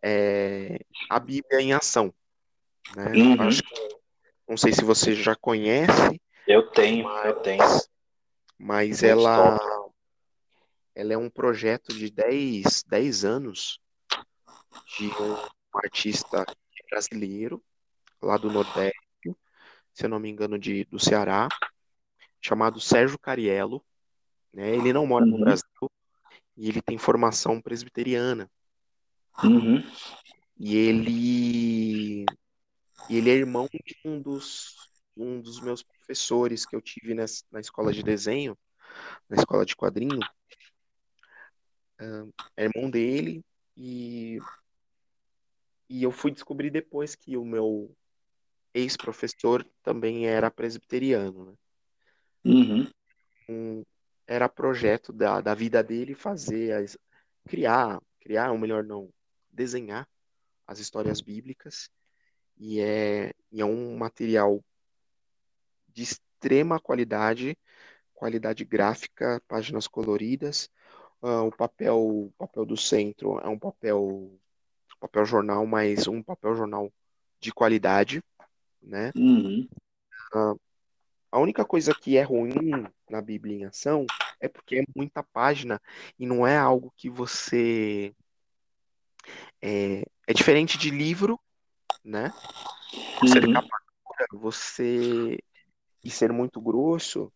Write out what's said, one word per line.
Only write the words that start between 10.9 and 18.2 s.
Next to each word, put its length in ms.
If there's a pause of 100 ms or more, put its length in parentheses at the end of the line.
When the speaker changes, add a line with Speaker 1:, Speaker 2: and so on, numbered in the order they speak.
Speaker 1:
ela 180
é 40
um 140
projeto 640
de 160
dez, 760
dez 380
anos 560 (1160)
de 80 (160)
um 560
artista 680 (460)
brasileiro, 720 (580)